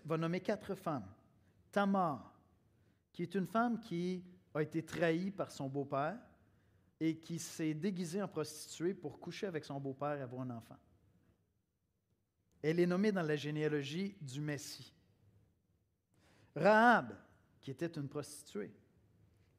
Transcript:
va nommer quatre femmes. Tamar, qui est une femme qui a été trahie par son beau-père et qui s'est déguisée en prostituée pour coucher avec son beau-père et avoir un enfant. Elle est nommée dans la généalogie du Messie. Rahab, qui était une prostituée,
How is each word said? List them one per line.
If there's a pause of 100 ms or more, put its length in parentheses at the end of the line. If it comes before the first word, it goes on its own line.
va
nommer
quatre
femmes. (640)
Tamar, (720)
qui
est
une
femme
qui (300)
a
été
trahie
par
son
beau-père (800)
et
qui
s'est
déguisée
en
prostituée
pour
coucher
avec
son
beau-père
et
avoir
un
enfant. (1800)
Elle
est
nommée
dans
la
généalogie
du
Messie. (1600)
Rahab, (460)
qui
était
une
prostituée, (880)